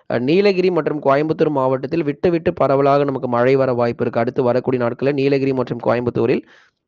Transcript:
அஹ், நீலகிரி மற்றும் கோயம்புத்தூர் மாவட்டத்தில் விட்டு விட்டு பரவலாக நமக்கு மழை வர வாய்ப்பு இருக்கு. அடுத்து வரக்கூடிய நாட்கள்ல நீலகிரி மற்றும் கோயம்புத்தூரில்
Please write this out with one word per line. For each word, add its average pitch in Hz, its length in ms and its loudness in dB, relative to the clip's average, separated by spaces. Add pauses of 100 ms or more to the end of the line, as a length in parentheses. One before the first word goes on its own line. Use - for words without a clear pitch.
(100)
அஹ், 120 120 -2
நீலகிரி 180 480 2
மற்றும் 151 320 -2
கோயம்புத்தூர் 156 500 2
மாவட்டத்தில் 131 520 -2
விட்டு 143 260 -2
விட்டு 170 220 0
பரவலாக 139 520 2
நமக்கு 131 240 -4
மழை 123 280 2
வர 131 180 2
வாய்ப்பு 120 280 -2
இருக்கு. 117 180 -2
அடுத்து 123 220 -2
வரக்கூடிய 123 380 0
நாட்கள்ல 123 340 -2
நீலகிரி 135 400 0
மற்றும் 120 280 -4
கோயம்புத்தூரில் 120 600 0 (460)